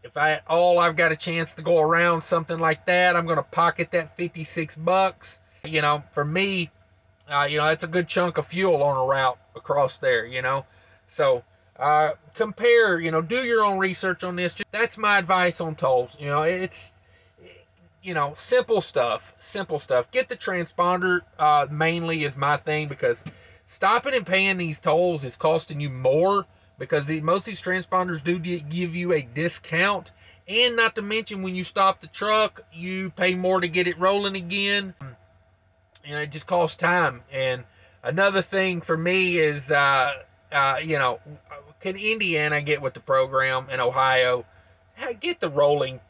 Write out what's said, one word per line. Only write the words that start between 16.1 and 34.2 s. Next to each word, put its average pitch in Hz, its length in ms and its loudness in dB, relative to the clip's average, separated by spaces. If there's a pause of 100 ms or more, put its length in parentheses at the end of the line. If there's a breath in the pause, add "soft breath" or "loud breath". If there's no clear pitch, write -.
You 143 80 -8
know, 147 140 0
it's, 185 560 -4 (1040 soft breath)
you 185 120 -10
know, 143 200 -2
simple 226 460 2
stuff, 120 580 -2
simple 170 400 -6
stuff. 123 320 0
Get 254 180 -2
the 240 80 -6
transponder, 180 880 0 (160)
uh, 147 320 4
mainly 165 540 -2
is 139 120 -6
my 143 200 0
thing, 151 320 -4
because 127 340 -2 (440 loud breath)
stopping 240 480 0
and 220 100 0
paying 190 320 0
these 165 240 -6
tolls 165 440 2
is 127 120 -12
costing 156 440 -2
you 143 100 -4
more, 156 560 2 (320 soft breath)
because 143 280 -2
the, 156 140 -2
most 170 200 2
of - 60 -12
these 214 160 -8
transponders 180 600 -2
do 175 160 0
gi-, 170 220 -4
give 165 340 -6
you 175 180 -2
a 151 100 2
discount. 165 880 -2 (340 soft breath)
And 233 300 2
not 226 180 2
to 220 80 -6
mention, 208 400 -6
when 185 120 -4
you 185 100 -4
stop 190 360 2
the 165 60 -20
truck, 214 560 0 (100)
you 185 380 -8
pay 185 240 0
more 185 260 0
to 180 80 -2
get 180 200 0
it 170 100 -4
rolling 196 380 0